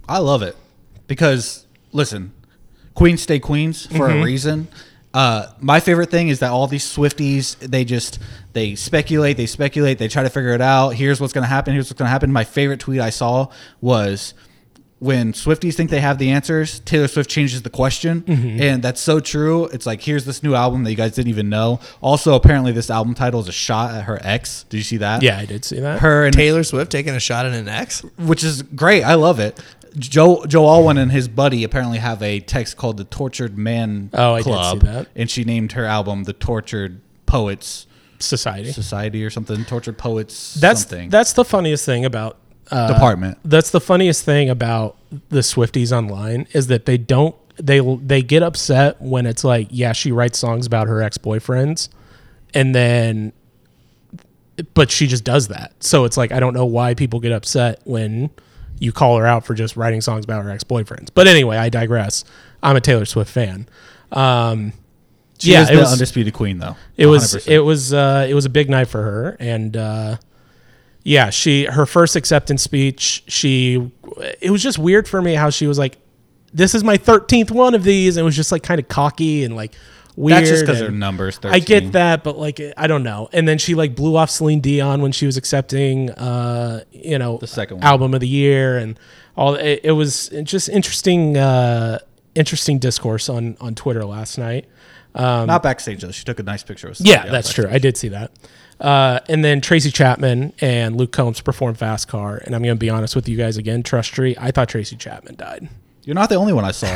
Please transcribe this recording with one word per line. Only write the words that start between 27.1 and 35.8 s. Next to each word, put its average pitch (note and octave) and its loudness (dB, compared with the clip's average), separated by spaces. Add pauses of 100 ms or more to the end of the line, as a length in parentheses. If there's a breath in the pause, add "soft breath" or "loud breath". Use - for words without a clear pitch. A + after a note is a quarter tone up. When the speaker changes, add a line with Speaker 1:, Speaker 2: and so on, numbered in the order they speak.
Speaker 3:
a B2 -4
shot B2 -4
at B2+ -4
an A2+ -6
ex? G#2+ -8 (180)
Speaker 1:
Which D#3+ 0
is D3+ -4
great. D#3+ 2
I D3 4
love D#3 4
it. G#2+ -4 (380 loud breath)
Joe, D#3 4
Joe D#3 6
Alwyn D#3 6
and C3 2
his C3 0
buddy B2 0
apparently A#2+ -2
have A2+ -6
a G#2 -2
text - -6
called A2+ -4
the G2 -10
Tortured B2 -8
Man G#2+ -4
Speaker 2:
Oh, A#2+ 2
I - 0
did A2+ -2
see B2+ -2
Speaker 1:
Club, F#2 -2
Speaker 2:
that. A2+ 2
Speaker 1:
and A2+ -4
she A#2+ -4
named A2+ -4
her B2+ -6